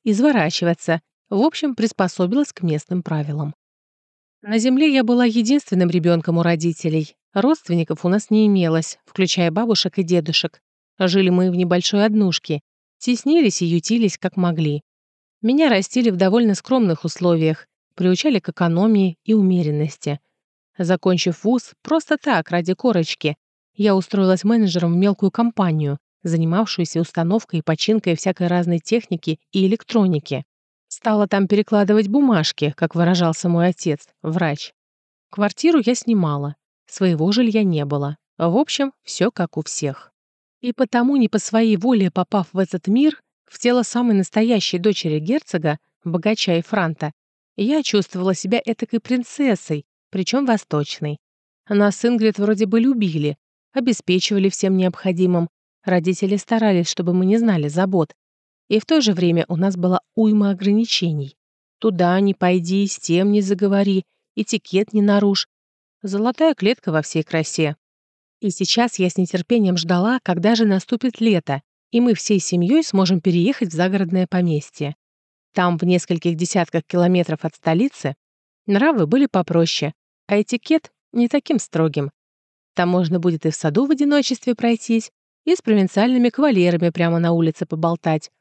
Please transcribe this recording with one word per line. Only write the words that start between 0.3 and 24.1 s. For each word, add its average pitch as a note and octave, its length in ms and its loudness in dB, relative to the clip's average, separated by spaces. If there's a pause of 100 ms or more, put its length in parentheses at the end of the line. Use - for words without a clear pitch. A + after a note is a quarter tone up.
в G3+ 120 0
общем, C#4+ 340 -2
приспособилась G#3 800 -2
к - 100 -10
местным E3+ 400 -4
правилам. D3+ 500 -6 (880)
На G#3+ 160 -4
земле C4 360 2
я C4 100 2
была B3 220 2
единственным A3 640 0
ребенком E3+ 480 0
у E3+ 60 0
родителей. D#3+ 760 -2 (160)
Родственников F3+ 720 -2
у - 20 2
нас G3+ 220 0
не G#3+ 180 4
имелось, E3 560 0
включая F3 480 0
бабушек G3+ 480 -2
и F#3+ 40 0
дедушек. E3 580 -2 (360)
Жили F#3+ 320 2
мы F3+ 220 2
в F3 40 -2
небольшой F3+ 500 0
однушке, G3 560 -2 (380)
теснились B3+ 640 0
и F3 40 0
ютились, F#3 520 0
как F#3 200 -6
могли. D#3+ 440 0 (600)
Меня C#4 260 2
растили A#3 420 0
в F#3 60 -2
довольно G3 400 2
скромных G#3+ 480 0
условиях, D#3+ 640 0 (280)
приучали F#3 440 0
к - 80 -8
экономии F3+ 800 2
и A3 80 0
умеренности. D3+ 880 0 (560)
Закончив F3+ 640 0
вуз, A#3 380 -2
просто D#4 360 -2
так, G3 320 -2
ради F3 240 -2
корочки, E3+ 640 -2 (400)
я G3+ 180 2
устроилась F#3+ 520 0